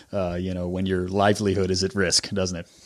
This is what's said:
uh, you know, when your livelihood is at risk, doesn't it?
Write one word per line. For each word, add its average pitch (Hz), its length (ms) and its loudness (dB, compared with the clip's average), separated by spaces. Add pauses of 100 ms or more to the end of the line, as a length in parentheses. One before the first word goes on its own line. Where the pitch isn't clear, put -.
(120)
uh, 90 280 -2
you 92 140 -4
know, 90 140 -4
when 92 180 -2
your 92 220 0
livelihood 98 640 2
is 92 100 0
at 95 140 -2
risk, 87 340 0
doesn't 92 260 -2
it? 85 120 -10 (180)